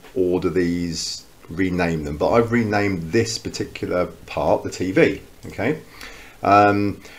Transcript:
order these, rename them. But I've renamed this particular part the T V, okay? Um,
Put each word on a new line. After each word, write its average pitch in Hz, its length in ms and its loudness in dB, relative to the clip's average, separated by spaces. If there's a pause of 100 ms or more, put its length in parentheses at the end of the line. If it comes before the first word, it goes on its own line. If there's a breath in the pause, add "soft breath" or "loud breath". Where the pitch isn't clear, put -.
(160)
order 90 340 2
these, 87 760 -2 (240)
rename 87 540 0
them. 73 140 -6
But 80 140 2
I've 113 200 4
renamed 101 600 0
this 113 260 2
particular 90 720 -4 (180)
part 80 380 0
the 90 60 -8
T 92 220 -4
V, 151 300 4 (260)
okay? 113 340 -4 (600 loud breath)
Um, 101 580 4 (180 loud breath)